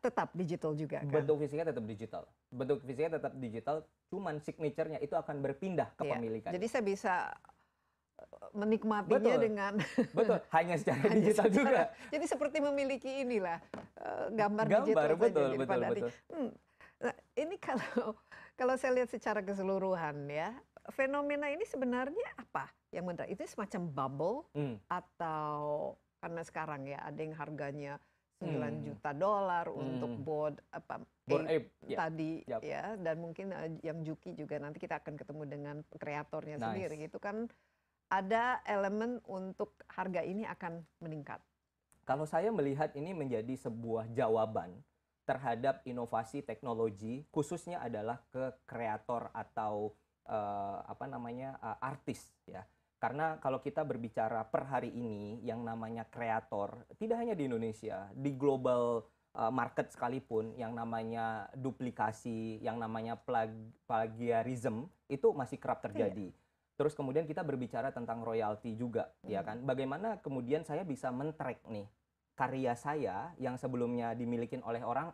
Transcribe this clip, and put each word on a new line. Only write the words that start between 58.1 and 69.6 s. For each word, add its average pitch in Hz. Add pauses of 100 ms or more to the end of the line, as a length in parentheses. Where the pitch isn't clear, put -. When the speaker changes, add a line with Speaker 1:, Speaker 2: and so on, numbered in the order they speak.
Speaker 2:
di 135
global, 127 (320)
eh, 113
market 127
sekalipun, 117
yang 117
namanya 113
duplikasi, 113
yang 117
namanya 113
plag-, 113 (140)
plagiarism, 117 (200)
itu 143
masih 135
kerap 127
Speaker 1:
Iya. -
Speaker 2:
terjadi. 98 (500)
Terus 147
kemudian 147
kita 156
berbicara 127
tentang 117
royalti 110
juga, 113 (120)
ya 95
Speaker 1:
Hmm. -
Speaker 2:
kan? 110 (100)